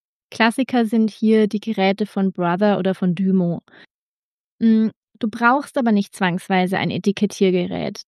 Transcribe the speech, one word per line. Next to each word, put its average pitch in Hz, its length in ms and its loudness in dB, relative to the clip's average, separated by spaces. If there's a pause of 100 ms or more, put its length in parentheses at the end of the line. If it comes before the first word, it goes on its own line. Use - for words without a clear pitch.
(320)
Klassiker 233 540 0
sind 220 260 0
hier 220 360 2
die 208 120 -4
Geräte 202 460 -2
von 190 280 -2
Brother 180 460 0
oder 185 160 -2
von 180 200 0
Dymo. 185 460 0 (960)
Mm, 220 300 4 (300)
du 214 100 -4
brauchst 240 480 0
aber 233 140 0
nicht 202 240 0
zwangsweise 185 600 -2
ein - 140 -2
Etikettiergerät. 185 1160 -2